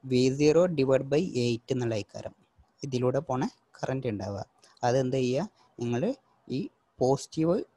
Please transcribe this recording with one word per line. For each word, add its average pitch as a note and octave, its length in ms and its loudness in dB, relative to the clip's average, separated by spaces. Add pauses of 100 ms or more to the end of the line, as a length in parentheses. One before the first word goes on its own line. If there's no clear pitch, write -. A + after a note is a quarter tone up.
(100)
വി B2+ 120 4 (160)
സീറോ D3+ 240 6 (160)
ഡിവൈഡ് C3+ 340 2
ബൈ D3+ 100 2 (220)
എയ്റ്റ് A#2 300 -2
എന്നുള്ള A#2 280 -2
ഇക്കാരം - 320 -12 (520)
ഇതിലൂടെ B2+ 420 0
പോണ B2+ 160 0 (340)
കറന്റ് C3 340 -4
ഉണ്ടാവുക. G2 300 -6 (460)
അതെന്ത് B2+ 320 0
ചെയ്യുക? C3 280 0 (320)
നിങ്ങൾ A#2+ 220 -2 (540)
ഈ C#3+ 40 -2 (400)
positive C#3 500 0 (260)